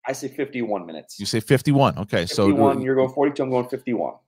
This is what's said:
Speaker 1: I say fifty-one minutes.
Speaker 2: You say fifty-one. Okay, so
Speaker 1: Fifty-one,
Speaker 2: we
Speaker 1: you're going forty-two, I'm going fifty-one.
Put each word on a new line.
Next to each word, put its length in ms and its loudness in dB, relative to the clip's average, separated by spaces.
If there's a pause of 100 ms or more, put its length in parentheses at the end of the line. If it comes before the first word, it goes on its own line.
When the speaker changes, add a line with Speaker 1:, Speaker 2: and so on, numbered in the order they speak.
Speaker 1:
I 60 -4
say 160 -8
fifty-one 580 -4
minutes. 320 -16
Speaker 2:
You 80 -6
say 140 0
fifty-one. 580 2
Okay, 280 -2
so 220 2
Speaker 1:
Fifty-one, 300 4
Speaker 2:
we 60 -4
Speaker 1:
you're 100 0
going 180 2
forty-two, 300 -2
I'm 80 -4
going 180 0
fifty-one. 460 -6 (140)